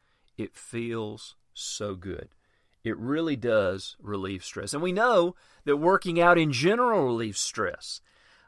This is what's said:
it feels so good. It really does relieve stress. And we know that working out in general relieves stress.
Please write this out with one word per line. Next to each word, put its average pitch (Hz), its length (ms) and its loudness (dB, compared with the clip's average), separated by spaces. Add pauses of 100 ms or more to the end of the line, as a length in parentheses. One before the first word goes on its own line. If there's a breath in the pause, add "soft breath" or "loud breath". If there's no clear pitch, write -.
(360)
it 107 200 -10
feels 113 800 -8 (180)
so - 400 -8
good. 90 360 -10 (520)
It 113 160 -4
really 147 380 -2
does 101 640 0
relieve 98 440 -6
stress. 101 300 -8
And 151 80 -4
we 180 80 -2
know 190 460 2 (280 soft breath)
that 147 120 2
working 170 440 2
out 175 180 8
in 156 120 4
general 196 540 2
relieves 113 340 -2
stress. - 640 -4 (480 soft breath)